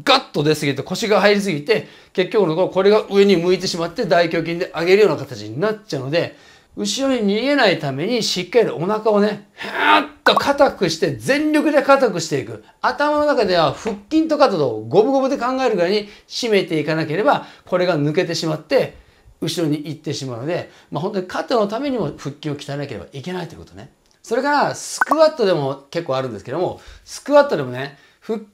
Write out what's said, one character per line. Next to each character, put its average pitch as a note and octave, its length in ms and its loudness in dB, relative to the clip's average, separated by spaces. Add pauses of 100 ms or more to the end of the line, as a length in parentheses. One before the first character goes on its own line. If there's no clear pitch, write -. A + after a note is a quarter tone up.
ガ B3+ 120 4
ッ - 140 -4
と D3+ 140 -2
出 D#3 100 4
す D3+ 120 -4
ぎ C#3 80 0
て、 - 80 -8
腰 G3 260 -6
が G3+ 120 4
入 G#3 160 6
り G3+ 40 0
す G3+ 100 -2
ぎ D3 140 -4
て、 F3 240 0 (240)
結 F#3 180 -2
局 G3+ 160 4
の - 40 0
と D#3+ 60 -2
こ F#3 60 2
ろ E3+ 60 0
こ F#3+ 140 -2
れ G3+ 80 6
が G#3+ 200 4
上 G3+ 140 6
に G3 120 6
向 F3 180 2
い F#3 40 -2
て F#3 80 -6
し F3+ 120 -4
ま E3 80 -2
っ E3+ 60 -8
て、 B3 120 -2
大 F3 220 4
胸 E3+ 140 0
筋 E3+ 180 -4
で F3 160 -6
上 D#3+ 100 -4
げ F#3 120 6
る G#3+ 60 6
よ G3 60 6
う - 40 4
な C#3 40 -2
形 B2 320 -10
に A2 100 -8
な G3+ 120 0
っ G#3+ 120 -8
ち - 140 -8
ゃ C3 40 -4
う B2 40 -8
の C#3 60 -6
で、 D3 260 -2 (400)
後 G#3 320 -2
ろ C4+ 40 2
に A#3+ 100 0
逃 G#3 180 2
げ C#4 160 0
な A#3+ 120 4
い E3 120 0
た C#3+ 100 -4
め C#3 160 -4
に、 A#3 160 -2
し - 200 -4
っ - 80 -10
か A#3+ 100 4
り F3+ 80 2
お B2 120 -6
腹 G#3+ 300 0
を G#3 100 4
ね、 G3+ 340 -2
ふ - 120 -14
ー - 340 2
っ - 60 -6 (160)
と - 140 4
硬 C#4 340 4
く E3+ 200 -2
し - 100 -6
て、 D3+ 160 -2
全 C#4+ 340 0
力 D4+ 220 2
で C#4+ 100 4
硬 C4+ 300 4
く E3+ 80 -4
し - 80 -8
て C#3+ 100 -2
い A#2 60 -6
く。 G#2+ 180 -14 (180)
頭 C#4+ 380 0
の D4 80 2
中 B3 200 2
で F3+ 100 2
は D#3 160 4
腹 - 240 -6 (120)
筋 D#4+ 200 2
と D4 100 0
肩 B3+ 180 4
と A#2 300 -2
五 D#3 160 4
分 C4+ 100 2
五 C4+ 80 4
分 C4 80 0
で B3+ 100 0
考 C4 220 -2
え C4 100 2
る A3 40 0
ぐ F3 80 2
ら E3+ 60 2
い - 20 0
に G#3 180 -2 (200)
締 - 220 -4
め G3 120 4
て D#3+ 160 -2
い D3 60 -2
か D#3+ 100 -2
な D#3+ 100 -2
け D#3 120 -4
れ G#3 80 0
ば、 A3 220 2 (200)
こ F#3 120 -2
れ F3 80 2
が E3+ 120 0
抜 D3 140 0
け F3 120 0
て D#3+ 120 -4
し E3+ 100 -4
ま D#3 80 -2
っ D#3 80 -8
て、 - 340 0 (440)
後 E3+ 240 -4
ろ D3+ 40 0
に D3+ 180 -2
行 D3+ 120 -10
っ - 20 -20
て C#3+ 140 -6
し C3+ 120 -8
ま B2 100 -8
う A2 60 -10
の C#3+ 40 -8
で、 E3 240 -6 (220)
ま D3+ 80 -4
あ、 - 20 -6
本 G#3 120 -6
当 G3+ 60 -2
に F#3+ 60 -8
肩 - 300 -4
の G#3 100 2
た A3 140 -4
め C#4+ 100 -4
に B3 80 -2
も D3+ 180 -4
腹 C#3 180 -10
筋 - 160 -8
を C#3 60 -6
鍛 C#3+ 160 -12
え C#3+ 40 -6
な C#3+ 100 -6
け B2 80 -10
れ F#2+ 60 -10
ば E2 120 -16
い C3+ 100 -14
け F3+ 100 -10
な F3+ 100 -8
い D#3+ 60 -10
と D#3 60 -18
い - 20 -18
う - 20 -20
こ E2 60 -18
と F2 100 -20
ね。 G#2+ 180 -20 (300)
そ A3 140 -4
れ B3+ 60 0
か C#4+ 80 0
ら、 A3+ 260 0
ス - 240 -10
ク - 160 2
ワ D#4 140 2
ッ D#4 60 -14
ト A3 100 0
で F#3 80 2
も C#3 360 -6
結 E3+ 160 -8
構 C3 100 -4
あ C3+ 60 -4
る C3 60 -6
ん A#2 40 -10
で G#2 60 -12
す F#2 60 -18
け A#2+ 80 -12
ど D#3+ 80 -6
も、 C3+ 200 -6 (240)
ス - 200 -18
ク C4+ 80 -4
ワ C#4+ 100 8
ッ C#4+ 60 2
ト A3 80 0
で C#3+ 80 -2
も B2 80 -8
ね、 C3+ 260 -10 (220)
腹 A3 180 -6 (160)